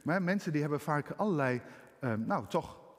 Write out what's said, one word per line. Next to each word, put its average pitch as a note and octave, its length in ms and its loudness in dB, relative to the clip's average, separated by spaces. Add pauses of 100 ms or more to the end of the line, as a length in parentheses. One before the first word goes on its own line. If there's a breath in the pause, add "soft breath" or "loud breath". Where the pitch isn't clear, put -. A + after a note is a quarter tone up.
maar F3+ 200 2
mensen F3+ 300 0
die D3+ 80 2
hebben D3 200 0
vaak D3 300 0
allerlei, C#3+ 520 2 (380 loud breath)
ehm, A2+ 260 0
nou, D3+ 220 0
toch - 320 -4 (180)